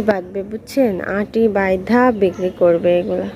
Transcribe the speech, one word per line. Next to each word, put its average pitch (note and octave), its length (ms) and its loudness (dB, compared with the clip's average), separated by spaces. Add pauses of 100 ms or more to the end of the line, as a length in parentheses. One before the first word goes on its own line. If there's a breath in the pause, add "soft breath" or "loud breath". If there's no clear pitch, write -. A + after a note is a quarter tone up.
বাঁধবে, F#3+ 320 -2 (100)
বুঝছেন? A3 420 -2 (260)
আটি G#3 240 -2 (140)
বাইধা F#3+ 460 2 (200)
বিক্রি F#3 280 0 (100)
করবে F3 300 4 (100)
এগুলা। F#3 360 -4